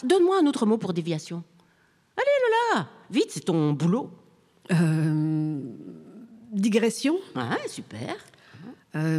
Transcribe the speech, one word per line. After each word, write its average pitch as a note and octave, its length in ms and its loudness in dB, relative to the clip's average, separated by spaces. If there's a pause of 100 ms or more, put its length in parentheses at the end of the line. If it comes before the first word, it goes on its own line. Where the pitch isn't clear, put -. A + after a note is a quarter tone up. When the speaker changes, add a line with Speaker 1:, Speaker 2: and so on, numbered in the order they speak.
Speaker 1:
donne-moi F#4 380 4
un D4 40 6
autre C4+ 200 2
mot G#3+ 120 2
pour F#3+ 140 -4
déviation. E3+ 500 -6 (720)
Allez, B4+ 100 0 (480)
Lola, F3 140 -2 (220)
vite, C#4+ 200 0
c'est - 140 -10
ton D#3 280 2
boulot. E3 380 0 (640)
Speaker 2:
Euh, D#3 880 0 (920)
digression. A3 680 0 (160)
Speaker 1:
Ouais, A#3+ 340 -4
super. - 460 -10 (800)
Speaker 2:
Euh, D#3+ 240 0